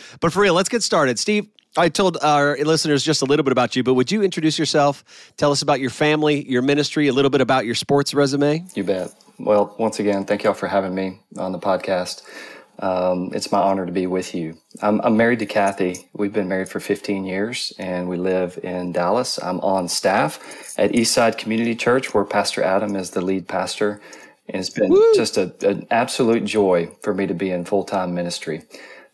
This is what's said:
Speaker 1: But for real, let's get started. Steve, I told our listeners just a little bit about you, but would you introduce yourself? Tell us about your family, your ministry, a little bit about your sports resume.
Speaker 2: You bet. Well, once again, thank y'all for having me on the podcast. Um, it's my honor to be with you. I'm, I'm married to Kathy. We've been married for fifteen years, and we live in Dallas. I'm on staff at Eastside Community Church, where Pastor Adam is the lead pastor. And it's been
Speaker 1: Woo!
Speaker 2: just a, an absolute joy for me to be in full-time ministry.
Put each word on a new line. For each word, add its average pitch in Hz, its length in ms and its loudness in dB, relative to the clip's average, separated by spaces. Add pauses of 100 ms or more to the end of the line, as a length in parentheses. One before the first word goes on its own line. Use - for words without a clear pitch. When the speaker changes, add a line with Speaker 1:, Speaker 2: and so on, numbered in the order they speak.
(200)
Speaker 1:
But 165 120 0
for 190 80 0
real, 196 140 4
let's 180 140 2
get 240 140 -2
started. 139 360 2
Steve, 208 280 0 (300)
I 175 120 4
told 175 340 0
our 147 360 4
listeners 151 440 2
just 151 200 0
a - 20 0
little 147 200 4
bit 131 80 2
about 120 220 0
you, 127 80 0
but 127 120 2
would 127 180 2
you 214 100 0
introduce 160 360 0
yourself? - 800 0
Tell 147 140 2
us 139 100 0
about 143 180 0
your 131 100 -2
family, 151 560 2
your 123 160 2
ministry, 143 460 2
a 127 60 2
little 139 160 4
bit 139 100 4
about 131 240 2
your 113 100 -2
sports - 380 0
resume. 143 520 2 (100)
Speaker 2:
You 98 100 -4
bet. 92 260 -2 (280)
Well, 104 400 2
once 110 200 -2
again, 101 280 0
thank 104 180 -2
y'all 104 80 2
for 95 160 -4
having 95 260 -2
me 95 260 -6 (180)
on 92 140 -4
the 90 60 -6
podcast. 90 640 -2 (560)
Um, 92 540 -2
it's - 200 -6
my 101 80 2
honor 95 260 0
to 87 60 -8
be 92 140 -2
with 92 280 -4
you. 82 220 -8 (240)
I'm, 104 220 0
I'm 117 140 2
married 117 240 2
to 104 60 -6
Kathy. 98 680 -2
We've 101 180 -4
been 101 160 -2
married 95 220 -4
for 92 100 -6
fifteen 98 440 -4
years, 101 540 -6
and 90 300 -6
we 90 80 -4
live 92 460 -2
in 90 300 -6
Dallas. 92 480 -2
I'm 92 200 -6
on 95 280 0
staff 110 520 0 (380)
at 104 140 2
Eastside 113 460 2
Community 113 380 -2
Church, 127 380 0
where 101 100 2
Pastor - 380 -2
Adam 101 340 0
is 92 140 -6
the 98 100 -4
lead 92 260 -2
pastor. 98 540 -4 (480)
And - 80 -8
it's 185 140 -6
been - 200 0
Speaker 1:
Woo! 440 240 8
Speaker 2:
just 254 220 2
a, 92 180 0 (140)
an - 220 -2
absolute 117 540 2
joy 95 460 2 (120)
for 104 120 -2
me 95 120 -2
to 95 80 -2
be 95 160 -2
in 87 160 -4
full-time 92 480 -2
ministry. 87 480 -6 (520)